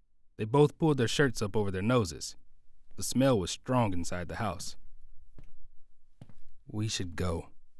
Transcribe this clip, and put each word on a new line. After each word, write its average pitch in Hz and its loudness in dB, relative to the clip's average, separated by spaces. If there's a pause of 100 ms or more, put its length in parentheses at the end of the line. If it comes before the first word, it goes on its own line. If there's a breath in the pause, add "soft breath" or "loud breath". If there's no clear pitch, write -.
(360)
They 110 -2
both 139 6
pulled 151 4
their 117 4
shirts 135 2
up 104 -2
over 101 2
their 92 -2
noses. 107 2 (600)
The 95 -2
smell 127 4
was 87 0
strong 120 2
inside 90 0
the 80 -6
house. - -4 (1900)
"We 107 -2
should 92 -4
go," 85 -2 (300)